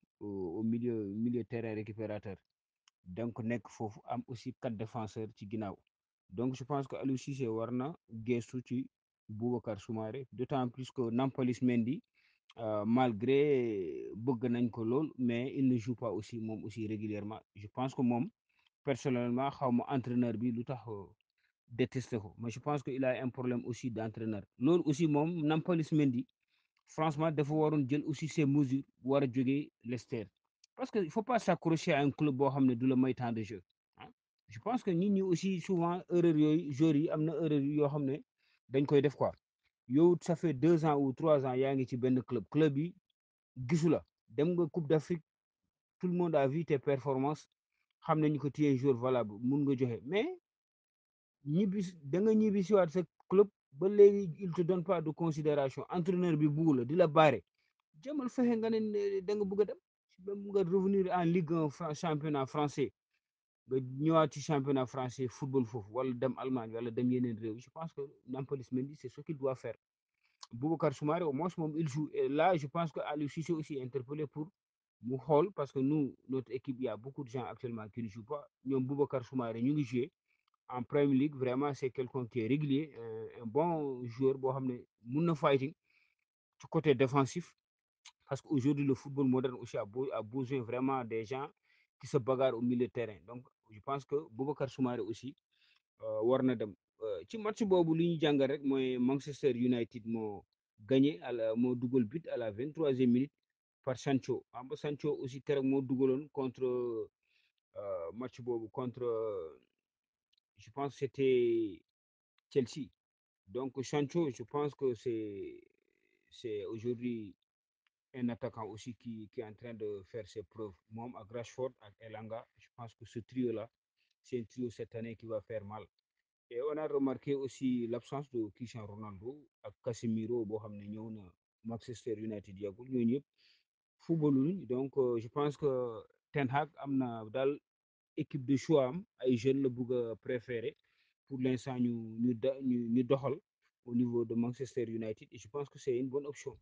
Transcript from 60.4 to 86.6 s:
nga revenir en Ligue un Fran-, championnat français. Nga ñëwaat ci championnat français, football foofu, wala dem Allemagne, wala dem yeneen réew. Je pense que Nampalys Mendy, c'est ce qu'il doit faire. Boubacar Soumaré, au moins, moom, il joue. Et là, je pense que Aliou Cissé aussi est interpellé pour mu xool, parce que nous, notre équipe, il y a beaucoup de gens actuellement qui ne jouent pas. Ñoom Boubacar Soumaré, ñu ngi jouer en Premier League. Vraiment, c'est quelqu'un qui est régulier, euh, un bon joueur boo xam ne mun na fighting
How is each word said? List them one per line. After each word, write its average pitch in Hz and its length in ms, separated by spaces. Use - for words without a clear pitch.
nga 196 100
revenir 190 500
en 180 120
Ligue 170 280
un 165 160
Fran-, 151 260
championnat 147 520
français. 147 460
Nga 131 120
ñëwaat 147 520
ci 143 80
championnat 135 460
français, 127 420
football 131 380
foofu, 104 260
wala 127 220
dem 123 240
Allemagne, 120 360
wala 117 160
dem 123 220
yeneen 123 260
réew. 110 200
Je 120 120
pense 160 220
que 143 100
Nampalys 131 460
Mendy, 135 240
c'est - 120
ce - 140
qu'il 160 140
doit 131 200
faire. 117 180
Boubacar 147 420
Soumaré, 151 300
au 151 80
moins, 156 160
moom, 156 180
il 160 120
joue. 143 240
Et 135 160
là, 160 280
je 151 120
pense 165 240
que 175 80
Aliou 151 280
Cissé 165 240
aussi 156 240
est 131 60
interpellé 135 440
pour 151 240
mu 123 160
xool, 151 340
parce 143 200
que 139 80
nous, 139 340
notre 127 240
équipe, 131 260
il 127 60
y 123 40
a 107 80
beaucoup 135 280
de 120 60
gens 123 140
actuellement 110 440
qui 113 140
ne 113 60
jouent 104 160
pas. 143 220
Ñoom 131 220
Boubacar 139 380
Soumaré, 117 380
ñu 135 100
ngi 151 120
jouer 120 280
en 123 140
Premier 143 320
League. 143 200
Vraiment, 131 400
c'est 131 160
quelqu'un 127 360
qui 117 140
est 110 60
régulier, 143 520
euh, 110 300
un 117 40
bon 139 580
joueur 131 340
boo 131 140
xam 135 140
ne 123 100
mun 127 220
na 165 100
fighting 139 400